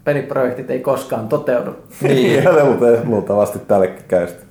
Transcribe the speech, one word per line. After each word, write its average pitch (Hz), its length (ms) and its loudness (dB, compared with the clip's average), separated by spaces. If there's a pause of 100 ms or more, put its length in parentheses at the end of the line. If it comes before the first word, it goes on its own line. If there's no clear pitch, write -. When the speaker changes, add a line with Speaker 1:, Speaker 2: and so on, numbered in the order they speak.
Speaker 1:
peliprojektit 135 640 -4
ei 127 100 -4
koskaan 127 480 -4
toteudu. - 480 -2 (260)
Speaker 2:
Niin. 135 400 2
Speaker 3:
<laughs> - 20 2
Ja 185 80 4
luulta-, 120 520 4
luultavasti 101 540 0
tällekin 95 500 0
käy 87 180 0
sitä. - 140 -14 (100)